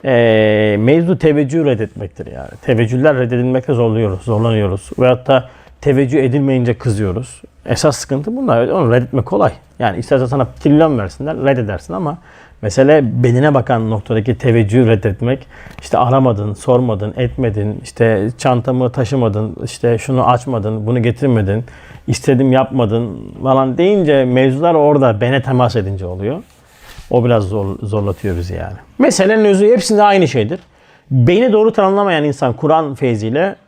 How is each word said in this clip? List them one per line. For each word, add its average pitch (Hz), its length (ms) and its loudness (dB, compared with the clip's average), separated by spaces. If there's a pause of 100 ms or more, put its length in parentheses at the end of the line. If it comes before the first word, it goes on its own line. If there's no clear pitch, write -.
e, 110 720 2
mevzu 165 400 2
teveccüh 151 460 0
reddetmektir 104 600 -4
yani. 65 220 -14 (140)
Teveccühler 127 540 2
reddedilmekte 127 560 -2
zorluyoruz, 110 500 0
zorlanıyoruz. 107 760 -2
Veyahut 127 280 2
da 135 220 2 (320)
teveccüh 139 440 0
edilmeyince 131 540 0
kızıyoruz. 107 640 -4 (240)
Esas 156 300 0
sıkıntı 151 400 -6
bunlar. 123 320 0
Onu 143 240 0
reddetmek 127 340 0
kolay. - 260 0 (260)
Yani 101 200 -2
istersen 131 280 0
sana 131 200 -2 (140)
trilyon 151 380 4
versinler, 135 380 -8
reddedersin 120 580 -2
ama 175 240 -6 (440)
mesele 127 600 2
beline 127 320 2
bakan 113 360 0
noktadaki 110 480 -2
teveccühü 117 500 2
reddetmek. 113 580 -2 (360)
İşte - 160 -2
aramadın, 120 560 0
sormadın, 113 640 -2
etmedin, 107 680 -4
işte 113 460 0 (100)
çantamı 127 540 0
taşımadın, 110 720 -2
işte 117 340 -2
şunu 127 320 -2
açmadın, 113 560 -2
bunu 120 160 0
getirmedin, 117 600 0 (420)
istedim 131 460 0
yapmadın 117 680 -2 (240)
falan 131 360 0
deyince 165 460 2
mevzular 131 500 2
orada 139 460 2
bene 127 220 0
temas 127 340 0
edince 95 300 -4
oluyor. 101 360 -6 (680)
O 117 140 2
biraz 117 200 2
zor, 98 380 -4
zorlatıyor 101 540 -4
bizi 87 180 -8
yani. 87 220 -10 (220)
Meselenin 220 460 2
özü 202 280 4
hepsinde 208 300 2
aynı 196 260 4
şeydir. 123 320 -2 (500)
Beni 180 420 4
doğru 220 200 4
tanımlamayan 196 520 0
insan 139 280 -2
Kur'an 156 420 0
feyziyle 123 600 -2 (120)